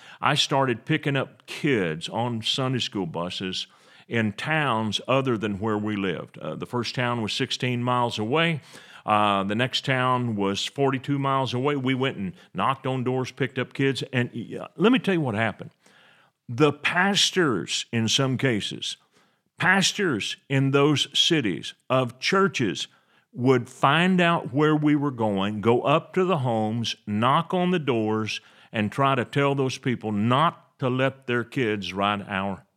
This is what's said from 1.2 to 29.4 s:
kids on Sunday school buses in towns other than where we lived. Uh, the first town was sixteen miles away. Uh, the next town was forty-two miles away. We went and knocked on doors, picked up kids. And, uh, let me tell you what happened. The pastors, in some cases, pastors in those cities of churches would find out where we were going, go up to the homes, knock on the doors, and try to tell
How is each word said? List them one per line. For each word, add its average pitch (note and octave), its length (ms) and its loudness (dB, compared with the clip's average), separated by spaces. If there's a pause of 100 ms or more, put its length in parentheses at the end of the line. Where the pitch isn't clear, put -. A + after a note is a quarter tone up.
kids F2+ 600 -2
on A#2 320 -4
Sunday C3 380 -2
school G2+ 280 -4
buses F2 600 -6 (400)
in A2 280 -2
towns B2 720 0
other C3 280 2
than G2+ 220 -2
where G#2+ 180 0
we G#2+ 200 -2
lived. F#2+ 420 -4
Uh, D#2 160 -8
the C#2+ 100 -8
first A#2+ 300 -6
town A#2+ 280 0
was G2+ 100 -4
sixteen B2 500 -2
miles A#2+ 380 0
away. D3+ 400 0 (440)
Uh, G#2 380 4
the G2+ 140 0
next B2+ 280 -2
town B2+ 520 0
was G2 280 -2
forty-two C3+ 540 -2
miles C3+ 340 0
away. C3 220 0
We C3 200 0
went B2+ 220 0
and F#2+ 160 -6 (220)
knocked A#2 320 -2
on C3 160 -2
doors, B2+ 300 -2
picked - 260 -6
up B2 140 -4
kids. C3+ 400 0
And, B2 180 0 (260)
uh, - 200 -10
let G3+ 160 4
me C4 80 4
tell F#3+ 140 0
you E3 60 0
what B2+ 140 -2
happened. G#2+ 380 -4 (760)
The C#3+ 240 4
pastors, E3 1200 0
in A2+ 160 0
some C3 320 0
cases, - 580 -2 (600)
pastors F3+ 800 0 (120)
in C#3 220 2
those C#3+ 380 4 (100)
cities G#2+ 560 0 (140)
of B2+ 320 0
churches F#3+ 640 0 (460)
would B2 360 2
find F3 520 4
out E3+ 320 0
where D3+ 220 4
we D3+ 220 2
were C#3 160 -2
going, G#2+ 480 0
go A2+ 220 4
up D#3 300 2
to F#3 120 0
the F3+ 140 0
homes, A2+ 580 -2 (100)
knock B2+ 480 0
on F3+ 160 2
the F3+ 80 2
doors, A2 640 0 (320)
and G#2 180 -2
try C#3 240 2
to A#2+ 100 0
tell C#3 300 0